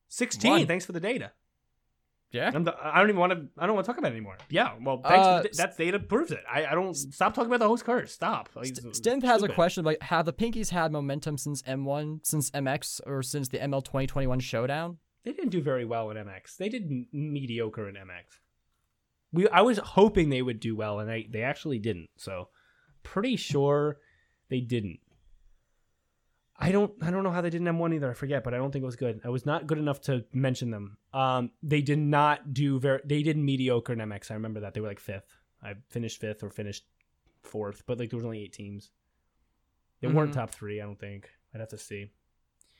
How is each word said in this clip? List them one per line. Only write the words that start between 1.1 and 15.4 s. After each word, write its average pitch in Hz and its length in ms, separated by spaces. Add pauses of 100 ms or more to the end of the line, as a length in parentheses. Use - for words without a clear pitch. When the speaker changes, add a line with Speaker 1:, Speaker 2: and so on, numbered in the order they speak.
Speaker 2:
Yeah. 143 200
Speaker 1:
I'm 165 120
the, 165 180
I 156 160
don't 208 100
even 190 120
wanna, 175 240 (120)
I 165 100
don't 214 80
wanna 190 100
talk 247 140
about 180 120
it 113 40
anymore. 98 220 (120)
Yeah, - 320
well, 131 200
thanks 170 240
for 185 60
Speaker 2:
Uh, 175 120
Speaker 1:
the, 208 140
that 180 200
data 180 220
proves 247 320
it. 104 100 (100)
I, 147 140
I 139 80
don't, 185 160
Speaker 2:
S-, 139 220
Speaker 1:
stop 202 240
talking 233 140
about 247 100
the 220 100
host 233 160
curse. 240 260
Stop. 165 420
Speaker 2:
St-, 127 320
Speaker 1:
It's 110 120
Speaker 2:
Stinth 254 260
has 247 140
a - 80
Speaker 1:
stupid. - 100
Speaker 2:
question, 175 300
like, 156 160
have 165 240
the 165 80
Pinkies 220 380
had 165 200
momentum 147 460
since 143 280
M 135 200
one, 151 380
since 151 300
M 139 140
X, - 380
or 135 180
since 139 260
the 127 120
M 139 120
L 135 80
twenty 135 260
twenty-one 131 320
showdown? 139 580 (260)
Speaker 1:
They 240 80
didn't 302 200